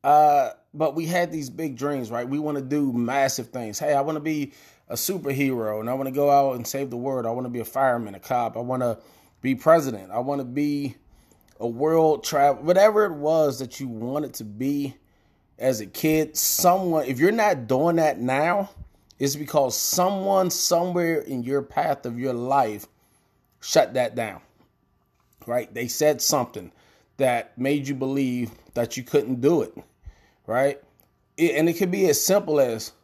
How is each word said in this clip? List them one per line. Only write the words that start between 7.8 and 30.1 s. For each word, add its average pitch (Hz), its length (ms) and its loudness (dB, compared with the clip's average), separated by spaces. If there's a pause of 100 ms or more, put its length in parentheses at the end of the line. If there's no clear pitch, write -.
a 95 40 -16
cop. 117 380 -4
I - 20 -6
wanna 123 380 -2 (440)
be 131 140 0
president. 127 560 2
I 110 80 -4
wanna 139 240 -4
be 143 520 -4 (640)
a 117 80 -4
world 156 560 2
travel, 143 400 2
whatever 202 420 6
it 180 80 -4
was 147 460 0
that 131 200 -10
you 135 80 -8
wanted 123 480 -6
to - 80 -12
be 135 520 -4 (600)
as 120 220 0
a 104 60 -8
kid. 156 500 0
Someone, 175 680 2
if 127 140 -4
you're 175 120 4
not 202 360 0
doing 147 280 2
that 156 240 2
now, 143 500 0 (480)
it's 139 180 -2
because 143 420 0
someone 190 720 2
somewhere 170 680 0
in 123 240 -6
your 139 180 -2
path 143 440 -4
of 120 140 -8
your 127 140 -2
life 120 520 0 (720)
shut - 360 2
that 117 200 -2
down, 110 260 -6 (1040)
right? 117 280 -4
They 120 140 -6
said 151 340 2
something 117 500 -2 (460)
that 123 400 0
made 135 300 0
you 143 80 -4
believe 127 560 -2 (240)
that 120 200 -2
you 131 80 -8
couldn't 127 380 0
do 147 220 4
it, - 140 -10 (720)